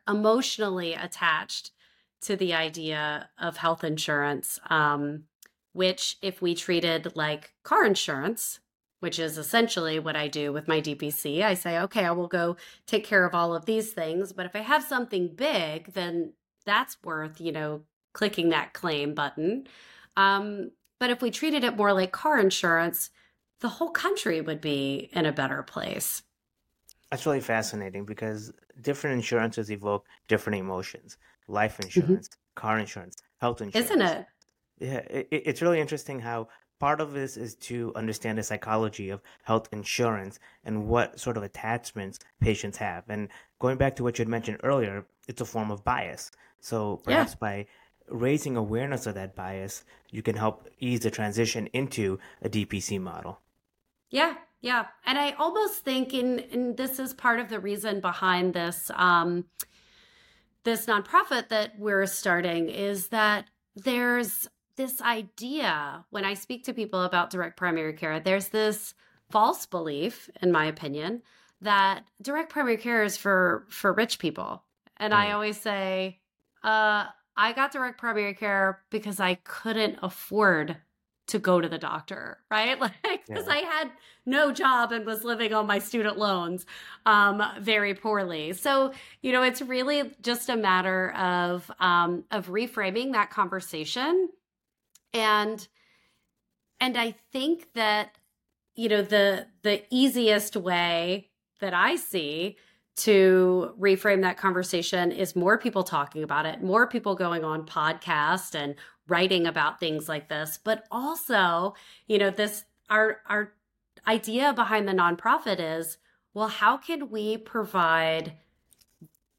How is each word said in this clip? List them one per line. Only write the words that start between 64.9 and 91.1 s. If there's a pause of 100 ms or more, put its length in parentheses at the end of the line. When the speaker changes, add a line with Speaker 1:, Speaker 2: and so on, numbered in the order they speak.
Speaker 1:
idea,
when
I
speak
to
people
about
direct
primary
care,
there's
this (380)
false
belief, (140)
in
my
opinion, (400)
that (160)
direct
primary
care
is
for,
for
rich
people. (340)
And
I
Speaker 2:
Mm.
Speaker 1:
always
say, (420)
uh, (320)
"I
got
direct
primary
care
because
I
couldn't
afford (520)
to
go
to
the
doctor,"
right?
<laughs>
Like,
'cause
Speaker 2:
Yeah.
Speaker 1:
I
had (360)
no
job
and
was
living
on
my
student
loans, (400)
um, (180)
very
poorly.
So, (300)
you
know,
it's
really
just
a
matter